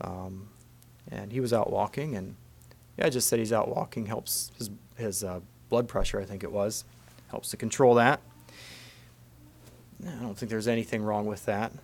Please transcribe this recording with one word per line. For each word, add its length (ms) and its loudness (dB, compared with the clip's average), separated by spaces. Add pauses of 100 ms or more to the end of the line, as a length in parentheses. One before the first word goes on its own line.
Um, 480 -10 (640)
and 220 -10
he 80 -2
was 120 0
out 180 4
walking, 460 -2
and, 200 -8 (600)
yeah, 100 2
I 40 4
just 180 2
said 100 2
he's 140 0
out 160 2
walking, 380 -4
helps 500 -6
his, 140 -8 (260)
his, 280 -4
uh, 160 -6 (280)
blood 200 4
pressure, 320 0
I 40 -4
think 200 -10
it 80 -6
was, 320 0 (440)
helps 220 -8
to 60 -8
control 400 8
that. 240 6 (1900)
I 160 -10
don't 140 -8
think 140 -6
there's 180 -2
anything 340 0
wrong 240 0
with 200 -6
that. 260 0 (120)